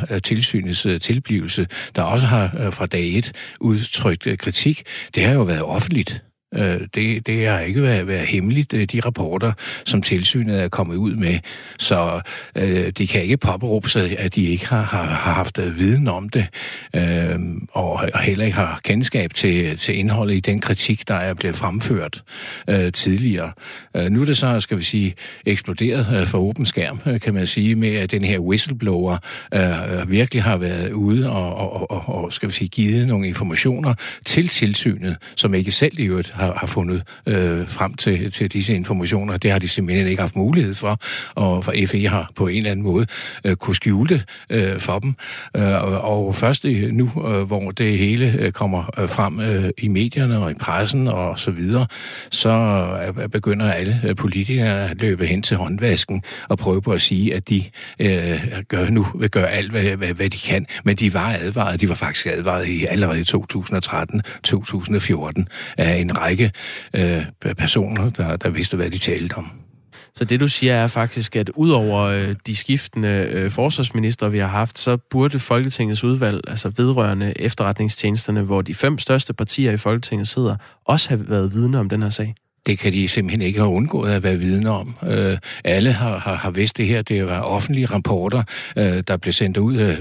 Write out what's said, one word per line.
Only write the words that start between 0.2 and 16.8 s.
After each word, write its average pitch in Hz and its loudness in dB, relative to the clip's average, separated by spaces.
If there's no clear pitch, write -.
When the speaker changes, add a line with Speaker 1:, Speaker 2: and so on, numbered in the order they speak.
Speaker 1:
tilsynets, 101 0
øh, 87 0
tilblivelse, 95 0
der 90 2
også 113 4
har, 107 2
øh, 101 0
fra 92 -4
dag 87 -2
et - -2
udtrykt, 107 2
øh, 107 -2
kritik, - 0
det - 2
har 120 6
jo 135 4
været 82 0
offentligt. 110 -2
Øh, 92 0
det, 110 0
det 110 0
har 95 2
ikke 98 0
været, 104 2
været 90 -2
hemmeligt, 113 2
øh, 107 2
de 117 -2
rapporter, 104 -2
som 101 2
tilsynet 101 2
er 87 0
kommet 85 -2
ud 98 0
med. 87 2
Så, 87 0
øh, 92 2
de 95 -2
kan 95 0
ikke 107 2
påberåbe 107 0
sig, 95 0
at 95 -2
de 98 4
ikke 87 0
har, 110 2
har, 95 -2
har 78 0
haft, 87 -2
øh, 87 -4
viden 120 4
om 98 -4
det, 110 2